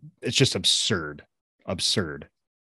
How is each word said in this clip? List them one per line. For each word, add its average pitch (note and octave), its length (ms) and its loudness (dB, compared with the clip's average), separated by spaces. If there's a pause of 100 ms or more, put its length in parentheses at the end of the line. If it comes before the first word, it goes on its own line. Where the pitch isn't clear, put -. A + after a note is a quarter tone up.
(220)
it's D3 160 -2
just - 180 6
absurd, E2 680 0 (420)
absurd. E2+ 640 -2 (460)